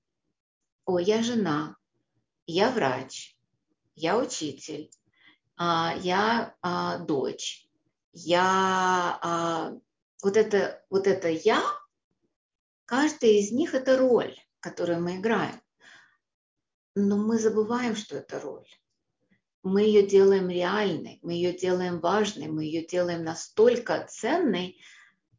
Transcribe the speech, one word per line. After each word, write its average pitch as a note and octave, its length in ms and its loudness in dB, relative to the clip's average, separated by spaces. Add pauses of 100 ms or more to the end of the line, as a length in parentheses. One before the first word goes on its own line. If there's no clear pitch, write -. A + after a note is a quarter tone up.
(840)
О, F3+ 140 0
я G#3+ 240 2
жена, F3+ 540 -2 (720)
я F#3+ 240 2
врач, C3 680 -4 (580)
я E3 240 -2
учитель, D#3 720 -8 (680)
а, E3 460 0
я, G3 600 0
а, F3 360 -4
дочь, - 720 -6 (440)
я, F#3 1120 2
а, E3+ 500 -4 (500)
вот G3 140 0
это, G#3+ 540 2
вот F#3+ 160 0
это F3 220 2
"я", F#3 340 0 (1200)
каждая B3+ 460 4
из G#3 200 2
них — D4+ 220 0
это C4 240 2
роль, A#3+ 380 2 (240)
которую F3 420 -4
мы F3+ 140 -4
играем. F#3+ 440 -2 (1300)
Но G3+ 240 2
мы A3 200 0
забываем, A3 560 0
что - 220 -10
это - 240 -12
роль. - 260 -14 (960)
Мы F#3+ 200 2
её G#3 240 6
делаем G3 420 6
реальной, F3+ 760 -2
мы E3+ 120 -6
её F3 220 0
делаем F3+ 440 -2
важной, F#3 480 -2
мы D#3 160 -6
её D#3+ 220 -6
делаем F3 360 -2
настолько F3 840 0
ценной, A3+ 720 -2 (580)